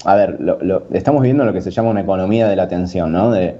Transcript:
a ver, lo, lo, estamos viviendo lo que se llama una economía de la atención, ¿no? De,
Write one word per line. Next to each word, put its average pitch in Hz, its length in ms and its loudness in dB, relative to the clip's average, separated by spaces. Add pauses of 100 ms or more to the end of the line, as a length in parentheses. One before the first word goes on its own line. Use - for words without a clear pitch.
a 98 100 4
ver, 95 260 2
lo, 82 220 0
lo, 92 300 -2
estamos 139 300 0
viviendo 131 220 2
lo 104 80 0
que 92 80 -4
se 95 100 -6
llama 113 200 0
una 101 120 0
economía 95 460 0
de 98 80 2
la 92 80 0
atención, 90 480 -4
¿no? 104 200 2
De, 92 280 0